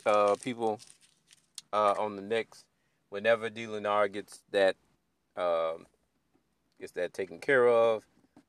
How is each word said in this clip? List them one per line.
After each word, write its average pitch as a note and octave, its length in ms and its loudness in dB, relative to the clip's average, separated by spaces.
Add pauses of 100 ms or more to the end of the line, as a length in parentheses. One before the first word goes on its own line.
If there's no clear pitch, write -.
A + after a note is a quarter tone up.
uh, G#2 360 4
people, A2+ 380 -4 (920)
uh, G#2 260 2
on G#2+ 180 -4
the G2 80 -10
next, A2 420 -6 (440)
whenever A2 400 0
D A2+ 160 -10
Lenar G#2 460 0
gets G2 300 -12 (100)
that, F#2+ 240 4 (600)
um, E2+ 480 -2 (920)
gets - 140 -16
that F2 200 -6
taken E2+ 260 -8
care B2+ 280 4
of, A2+ 360 4 (460)